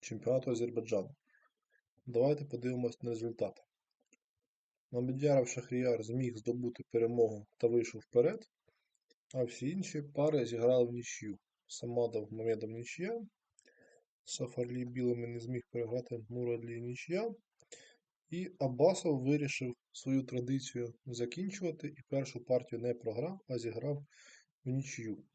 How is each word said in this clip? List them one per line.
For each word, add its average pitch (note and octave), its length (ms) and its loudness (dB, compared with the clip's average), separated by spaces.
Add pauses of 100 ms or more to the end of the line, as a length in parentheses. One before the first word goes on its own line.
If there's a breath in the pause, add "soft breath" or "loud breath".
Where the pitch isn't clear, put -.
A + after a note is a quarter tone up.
чемпіонату B2 500 0
Азербайджану. A#2 640 0 (920 soft breath)
Давайте C3+ 380 4
подивимось B2 580 -2
на A#2+ 80 -2
результати. A2+ 520 -4 (1300)
Мамед'яров C3 580 2
Шахріяр B2 540 0
зміг A#2 340 -2
здобути A#2+ 540 -4
перемогу A#2 560 4 (120)
та - 80 2
вийшов A2+ 340 4
вперед, D#3 500 2 (840)
а B2+ 100 2
всі B2 260 -4
інші F3 320 -4
пари C#3+ 440 2
зіграли A#2+ 380 6
в A#2+ 80 -2
нічию. A2+ 460 -6 (280)
Самадов A2 680 -2
Мамедов A2 380 0
нічия, F3+ 560 -6 (1000 soft breath)
Сафарлі B2 600 -4
білими B2 420 0
не A#2+ 140 -8
зміг A#2+ 300 -6
переграти, A#2+ 480 -4 (100)
Мурадлі A#2 520 -4
нічия. E3 540 -4 (960 loud breath)
І F3 280 -4
Абасов C#3+ 680 4
вирішив C3+ 500 2 (180)
свою C3+ 300 2
традицію B2 720 -2 (120)
закінчувати D#3 840 -4
і - 200 -12
першу C3 360 -2
партію A#2+ 360 2
не A#2+ 140 0
програв, C3+ 540 -4
а B2+ 100 0
зіграв C3 460 -4 (600 loud breath)
в C3 40 -4
нічию. B2 560 -4 (100)